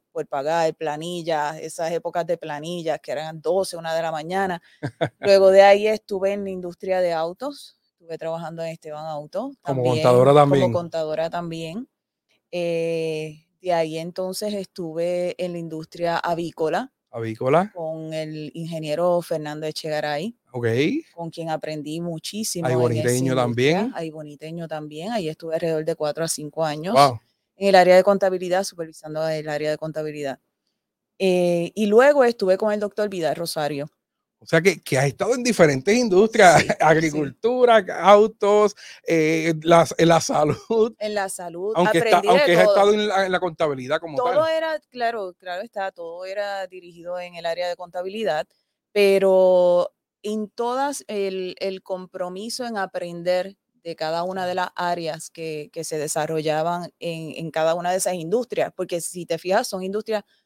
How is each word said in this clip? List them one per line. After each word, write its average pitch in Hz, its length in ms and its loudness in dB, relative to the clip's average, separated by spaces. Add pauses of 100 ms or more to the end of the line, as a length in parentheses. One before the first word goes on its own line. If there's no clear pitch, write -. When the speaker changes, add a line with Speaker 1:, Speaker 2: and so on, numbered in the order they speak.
(120)
Speaker 1:
por 156 160 -8
pagar, 160 460 -2
planillas, 156 840 -6
esas 160 320 -8
épocas 165 360 -6
de 170 100 -2
planillas 160 640 -6
que 151 100 -10
eran 160 280 -10
doce, 175 380 -2
una 165 160 -6
de 165 80 -2
la 160 100 -4
mañana. 175 500 -4 (200)
Speaker 2:
<laughs> 139 380 -6
Speaker 1:
Luego 196 300 8
de 196 120 10
ahí 202 240 8
estuve 202 480 -4
en 202 100 -8
la 196 60 -8
industria 185 500 -6
de 170 140 0
autos. 185 640 -8 (160)
Estuve 165 240 -14
trabajando 165 440 -8
en 165 60 -8
Esteban 156 380 -14
Auto 160 460 -8 (100)
Speaker 2:
Como 131 200 -4
Speaker 1:
también, 123 120 2
Speaker 2:
contadora 123 400 6
también. 143 280 6
Speaker 1:
como 117 120 0
contadora 165 560 -4
también. 170 580 -10 (640)
Eh, 165 960 -4 (140)
de 180 120 -2
ahí 160 260 -2
entonces 185 560 -6
estuve 175 840 -4
en 180 140 -6
la 175 60 -8
industria 170 600 -6
avícola. 165 760 -4 (200)
Speaker 2:
¿Avícola? 127 600 -2
Speaker 1:
Con 160 400 -10
el 156 420 -8
ingeniero 165 680 -2
Fernando 151 440 -6
Echegaray. 151 680 -6 (160)
Speaker 2:
Ok. 120 160 -4 (480)
Speaker 1:
Con 170 160 -10
quien 160 200 -8
aprendí 156 500 -8
muchísimo 170 640 -8
Speaker 2:
Ay 127 60 0
Speaker 1:
en 127 60 0
esa 123 40 0
Speaker 2:
Boniteño 117 300 0
Speaker 1:
industria. 131 240 0
Speaker 2:
también. 131 580 0
Speaker 1:
Ay 165 160 -8
Boniteño 156 560 -14
también. 156 460 -10
Ahí 190 160 -4
estuve 160 260 -8
alrededor 160 300 -2
de 160 100 -2
cuatro 151 300 -4
a 165 40 -4
cinco 151 360 -6
años. 156 300 -4
Speaker 2:
Wow. 131 260 6 (340)
Speaker 1:
En 196 140 0
el 196 80 6
área 180 180 10
de 185 80 10
contabilidad, 185 600 2
supervisando 160 640 -8
el 156 200 -6
área 151 220 -4
de 156 60 -2
contabilidad. 151 640 -8 (800)
Eh, 175 560 2
y 214 100 0
luego 262 380 6
estuve 208 320 2
con 208 160 0
el 208 80 -2
doctor 208 280 -4
Vidal 160 280 -4
Rosario. 151 520 -6 (540)
Speaker 2:
O 113 40 -20
sea 165 140 2
que, 170 220 2
que 135 160 -2
has 135 80 2
estado 196 300 -2
en 247 80 -4
diferentes 175 520 4
industrias, 208 640 6
Speaker 1:
Sí, - 80 0
sí. 123 80 2
Speaker 2:
<laughs> - 40 -2
agricultura, 165 1040 2 (160)
autos, 208 760 4 (320)
eh, 160 560 2
la, 165 240 6 (100)
en 165 120 4
la 165 120 6
salud. 220 800 0
Speaker 1:
En 208 160 -6
la 196 140 -4
salud, 180 480 -8
Speaker 2:
Aunque 180 220 4
está, 220 200 4
Speaker 1:
aprendí - 80 -2
de 185 140 6
Speaker 2:
aunque 180 160 4
has - 80 8
Speaker 1:
todo. 202 100 6
Speaker 2:
estado 202 200 6
en 214 140 0
la, 196 180 0
en 185 60 -2
la 180 80 2
contabilidad 151 600 -4
como 160 180 -10
Speaker 1:
Todo 254 260 2
Speaker 2:
tal. 320 60 0
Speaker 1:
era, 320 300 -2 (100)
claro, 233 480 -6
claro 180 240 -10
está, 196 300 -8
todo 170 320 -14
era 196 420 -6
dirigido 175 540 -12
en 175 160 -14
el 170 100 -8
área 175 220 -4
de 175 80 -4
contabilidad, 180 720 -4 (600)
pero 185 840 6 (320)
en 214 260 -6
todas 262 600 -4
el, 190 520 -6
el 190 220 -6
compromiso 185 800 -8
en 233 140 -8
aprender 180 800 -4 (260)
de 165 140 -10
cada 160 260 -4
una 185 240 -6
de 180 80 -4
las 185 220 -2
áreas 170 540 -6
que, 156 420 -10
que 165 120 -10
se 156 140 -6
desarrollaban 156 1000 -4
en, 160 360 -8
en 165 140 -8
cada 160 240 0
una 175 160 -4
de 185 80 0
esas 185 160 -2
industrias, 175 640 -2
porque 175 240 -6
si 170 260 -10
te 165 120 -4
fijas, 190 300 -2
son 185 140 -8
industrias 208 400 -6 (220)